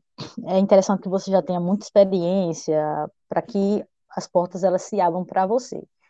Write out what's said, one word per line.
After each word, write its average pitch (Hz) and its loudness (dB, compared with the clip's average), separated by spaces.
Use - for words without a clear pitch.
é 185 0
interessante 196 4
que 190 -8
você 185 -2
já 185 2
tenha 180 -2
muita 185 -2
experiência 170 0
pra 165 -2
que 202 -2
as - -10
portas, 175 -2
elas 185 2
se 202 -4
abram 175 0
pra 190 -2
você. 240 -4